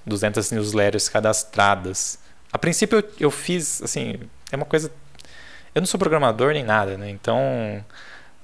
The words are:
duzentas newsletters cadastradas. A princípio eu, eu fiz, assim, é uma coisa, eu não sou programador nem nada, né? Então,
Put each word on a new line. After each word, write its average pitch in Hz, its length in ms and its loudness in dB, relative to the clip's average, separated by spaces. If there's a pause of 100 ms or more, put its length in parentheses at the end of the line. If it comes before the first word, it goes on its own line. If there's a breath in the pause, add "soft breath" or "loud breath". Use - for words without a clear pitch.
duzentas 107 480 0
newsletters 104 560 2
cadastradas. 101 1080 2 (340 soft breath)
A 120 60 -2
princípio 214 420 2
eu, 208 100 -2 (100)
eu 147 120 4
fiz, - 520 -4
assim, 120 360 -6 (320)
é 139 40 -4
uma 143 100 -6
coisa, 156 260 0 (840 loud breath)
eu 160 60 4
não 185 40 0
sou 185 140 0
programador 143 540 4
nem 147 100 -2
nada, 104 340 2
né? 101 140 -8
Então, 113 720 -2 (580 loud breath)